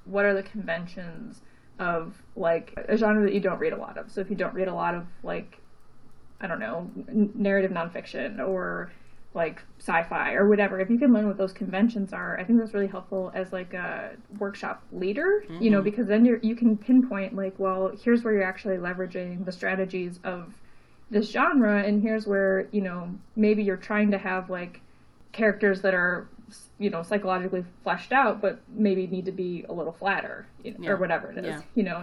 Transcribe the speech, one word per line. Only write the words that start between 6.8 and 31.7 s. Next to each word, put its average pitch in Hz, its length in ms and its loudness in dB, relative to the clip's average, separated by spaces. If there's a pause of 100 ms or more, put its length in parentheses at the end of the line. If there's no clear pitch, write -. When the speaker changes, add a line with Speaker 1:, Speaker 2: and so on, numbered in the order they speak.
Speaker 1:
n-, 202 280 2
narrative 196 360 2
nonfiction 185 760 -6
or 180 460 -4 (440)
like, 160 280 -4 (160)
sci-fi 170 540 -2
or 202 140 4
whatever, 202 320 4
if 190 120 -2
you 233 80 4
can 269 120 6
learn 214 160 6
what 196 100 -2
those 190 160 -2
conventions 196 600 0
are, 175 260 -6
I 185 40 -8
think 226 160 4
that's 220 140 -2
really 202 140 0
helpful 185 460 -6
as, 185 180 -6
like, 185 220 -8
a 175 380 -8 (260)
workshop - 540 -8
leader, 302 520 0 (160)
you 220 120 6
know, 208 80 8
Speaker 2:
Mm-hmm. 190 60 0
Speaker 1:
because 208 220 0
then 208 160 6
you're, 240 200 8
you 226 120 0
can 233 220 4
pinpoint, 202 580 4
like, 190 220 -4
well, 190 420 0
here's 240 240 4
where 220 100 0
you're 202 100 2
actually 190 340 -2
leveraging 180 680 -6
the 185 80 -6
strategies 185 720 -4
of 180 300 -8 (560)
this 214 220 0
genre, 240 520 4
and 208 180 2
here's 220 260 0
where, 196 440 2
you 208 100 0
know, 175 280 -6 (260)
maybe 214 280 4
you're 196 120 2
trying 208 360 2
to 196 80 2
have, 190 320 -4
like, 175 300 -8 (500)
characters 208 500 2
that 190 140 4
are, 180 320 0 (500)
you 202 140 0
know, 170 100 -4
psychologically 185 640 -2 (180)
fleshed 175 280 -2
out, 254 280 4
but 196 200 0 (100)
maybe 196 380 2
need 180 180 -4
to 185 60 -4
be 175 360 -6
a - 60 -10
little 165 200 -6
flatter, - 520 -2 (180)
you - 100 -12
know, 202 60 -16
Speaker 2:
Yeah. 175 120 -4
Speaker 1:
or 196 60 2
whatever 170 340 -2
it - 80 -10
is, 180 60 -6
Speaker 2:
Yeah. 156 160 -8 (120)